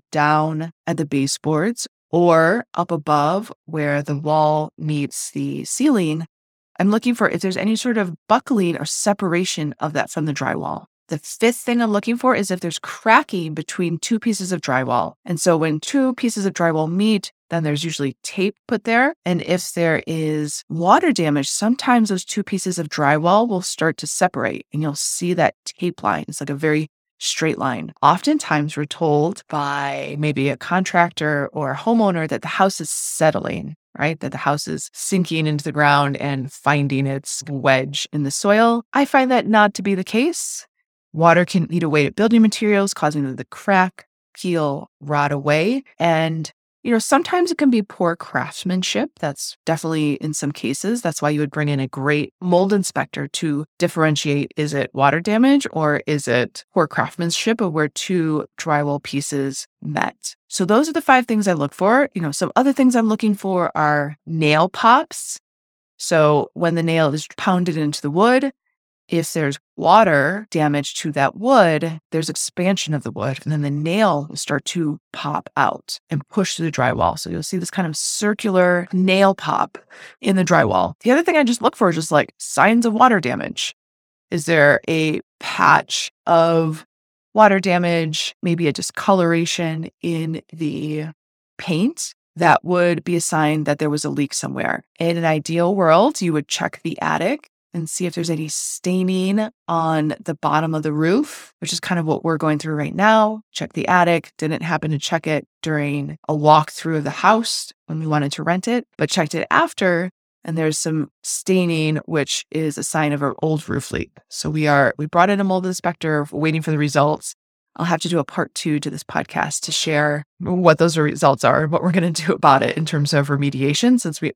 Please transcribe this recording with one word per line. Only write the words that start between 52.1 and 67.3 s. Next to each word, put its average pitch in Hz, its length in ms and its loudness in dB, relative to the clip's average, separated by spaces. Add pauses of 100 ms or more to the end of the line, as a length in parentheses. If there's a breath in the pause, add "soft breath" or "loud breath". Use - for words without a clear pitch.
mold 180 320 2
inspector 143 540 -2
to 147 380 -4 (140)
differentiate, 156 800 0
is 151 160 -2
it 139 220 -2
water 139 260 2
damage 247 520 4
or 151 340 0
is 147 220 -2
it 120 440 0
poor 170 140 2
craftsmanship 170 760 -2
of 208 120 0
where 151 160 0
two 160 580 -2 (100)
drywall 147 460 -2
pieces 139 640 -4 (160)
met? - 540 -6 (100)
So - 180 -4
those 233 240 4
are 311 60 -6
the 330 80 -2
five 254 240 4
things 214 220 0
I 180 60 2
look 147 200 -2
for. 247 400 2
You 170 80 -4
know, 147 100 -4
some - 220 -4
other 269 180 4
things 254 220 4
I'm 226 140 2
looking 214 260 0
for 185 420 -2
are 147 400 2 (100)
nail 160 420 2
pops. - 720 2 (580)
So 151 560 2
when 170 220 0
the 165 80 0
nail 160 280 2
is 151 140 -6 (100)